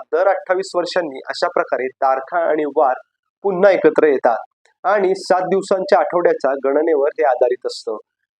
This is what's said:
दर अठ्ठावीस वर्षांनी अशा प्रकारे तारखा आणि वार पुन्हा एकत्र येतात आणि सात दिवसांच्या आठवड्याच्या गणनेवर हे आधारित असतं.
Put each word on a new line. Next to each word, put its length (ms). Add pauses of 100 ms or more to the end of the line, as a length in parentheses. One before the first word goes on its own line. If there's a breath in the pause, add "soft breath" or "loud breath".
(120)
दर 160
अठ्ठावीस 480
वर्षांनी 520
अशा 260
प्रकारे 340 (100)
तारखा 520
आणि 160 (100)
वार 200 (480)
पुन्हा 280
एकत्र 360
येतात 440 (320)
आणि 340
सात 320
दिवसांच्या 500
आठवड्याच्या 520 (140)
गणनेवर 520
हे 80
आधारित 400
असतं. 300 (440)